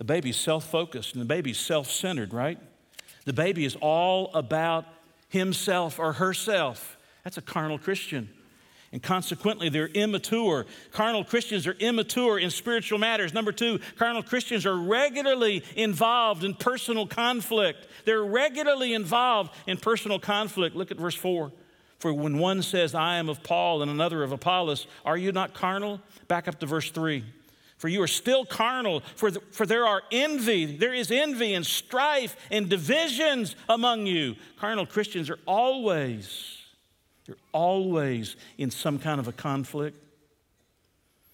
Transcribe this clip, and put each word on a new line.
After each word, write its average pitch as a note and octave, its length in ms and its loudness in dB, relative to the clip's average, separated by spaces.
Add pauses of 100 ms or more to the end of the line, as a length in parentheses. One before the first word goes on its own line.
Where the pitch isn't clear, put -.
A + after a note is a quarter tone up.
A A2+ 40 -8
baby's C3+ 340 0
self-focused D#3+ 760 -2
and B2+ 80 -6
the A#2+ 60 -2
baby's D#3 320 -2
self-centered, C#3+ 760 -2
right? C3+ 260 -2 (680)
The C#3 80 -2
baby E3 320 0
is B2+ 160 -6
all F3+ 500 2
about D#3+ 540 0 (420)
himself F#3 680 0
or D#3+ 160 0
herself. F3+ 840 0 (260)
That's - 140 -10
a D#3+ 60 -8
carnal D#3 360 -2
Christian. C#3+ 520 -4 (640)
And B2+ 100 -10
consequently, F#3 680 0
they're D#3 200 0
immature. G3+ 760 0 (260)
Carnal A3 340 0
Christians G#3+ 420 -2
are F3+ 60 0
immature A3+ 680 2
in F3+ 100 2
spiritual A3 500 -2
matters. G#3 360 0
Number G#3+ 180 0
two, A3+ 260 0 (200)
carnal A#3 240 2
Christians A#3+ 420 -2
are F#3+ 120 2
regularly A#3+ 880 2 (140)
involved A3 680 2
in G3 100 -4
personal A#3 520 0
conflict. A3+ 800 0 (200)
They're A3 180 4
regularly C4 680 2
involved A3 580 2 (140)
in F#3 100 -2
personal G#3+ 420 0
conflict. G3+ 580 -2
Look F#3 160 -6
at - 40 -8
verse E3 180 -4
four. E3+ 380 -2 (460)
"For E3 160 0
when D3 240 0
one F#3 240 2
says, E3+ 320 0
'I E3+ 220 2
am E3 120 -2
of D3 140 -8
Paul,' E3+ 400 2
and D3 80 -2
another D#3+ 320 0
of C3+ 100 -2
Apollos, E3 540 0 (180)
are D#3+ 140 0
you F#3+ 120 0
not F#3+ 220 -2
carnal?" G3 480 -4 (260)
Back E3+ 220 0
up D#3 120 -8
to D#3+ 60 -4
verse D3+ 240 -2
three. D#3 340 -2 (540)
"For E3 100 -4
you F#3 140 2
are E3+ 40 4
still C4 400 2
carnal, A3+ 540 0 (160)
for, G#3+ 140 2
the, F#3+ 100 -4 (100)
for A3 160 -2
there A#3 200 4
are G3+ 160 2 (100)
envy, A#3+ 520 2
there D#3 300 -2
is A#3 160 -2
envy A#3+ 440 2
and F3 120 -2
strife C4+ 720 0 (140)
and G3+ 180 0
divisions B3 880 2 (120)
among A3+ 380 2
you." D3+ 300 0 (200)
Carnal G#3 300 -2
Christians G3+ 420 -2
are E3 180 -6
always, F#3 1120 0 (680)
they're - 100 -14 (160)
always D#3+ 840 2 (220)
in C3+ 120 -2
some D3 280 -2
kind D3+ 200 -2
of A#2+ 100 -4
a A#2+ 40 -6
conflict. C#3+ 640 -4 (1400)